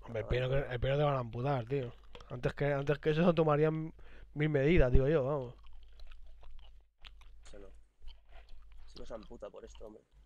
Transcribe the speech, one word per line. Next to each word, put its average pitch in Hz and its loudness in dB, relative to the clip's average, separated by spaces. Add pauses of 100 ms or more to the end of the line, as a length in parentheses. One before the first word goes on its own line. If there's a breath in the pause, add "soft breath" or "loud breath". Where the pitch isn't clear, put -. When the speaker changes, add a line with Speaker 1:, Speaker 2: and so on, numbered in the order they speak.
Speaker 1:
Hombre, 113 -4
el - -8
Speaker 2:
la 110 -8
Speaker 1:
pie 123 2
no, 127 0
Speaker 2:
mano. 139 2
Speaker 1:
el 127 -6
pie 123 0
no 139 2
te 151 4
van 143 4
a 135 0
amputar, 120 -2
tío. 123 -4 (360)
Antes 127 -2
que, 143 0
antes 139 0
que - 0
eso 160 4
se 175 6
tomarían 156 2 (400 soft breath)
mil 147 0
medidas, 147 8
digo 131 8
yo, 151 4
vamos. 131 -4 (1900)
Speaker 2:
Eso 104 -14
no. 98 -14
Eso - -16
no 120 -10
se 120 -8
amputa 110 -12
por 104 -16
esto, 107 -16
hombre. 107 -18 (220)